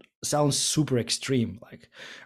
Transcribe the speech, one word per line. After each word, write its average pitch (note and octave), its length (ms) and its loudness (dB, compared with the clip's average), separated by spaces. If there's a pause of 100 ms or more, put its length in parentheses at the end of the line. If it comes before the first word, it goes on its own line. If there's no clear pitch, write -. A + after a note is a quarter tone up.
(240)
sounds D3 320 2
super B2+ 420 2
extreme. A2+ 640 -2
Like - 260 -20 (380)